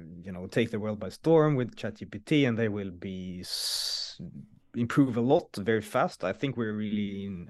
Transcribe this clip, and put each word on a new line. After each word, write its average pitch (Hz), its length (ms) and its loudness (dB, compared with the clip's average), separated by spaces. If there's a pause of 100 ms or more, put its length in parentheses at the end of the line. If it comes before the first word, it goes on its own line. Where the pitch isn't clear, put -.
(240)
you 95 80 -10
know, 90 160 -8
take 113 240 0
the 107 80 -4
world 107 200 -4
by 95 100 -6
storm 151 460 4
with 123 200 -2
Chat 107 200 -6
G 95 100 -12
P 101 140 -10
T, 147 260 4
and 117 120 2
they 113 120 2
will 101 220 -4
be 92 500 -8
s-, - 800 -4 (560)
improve 120 420 4
a 120 40 2
lot 143 340 4
very 107 260 2
fast. 135 420 0
I 92 80 0
think 139 240 -2
we're 107 200 -2
really 104 500 -2
in, 92 240 -10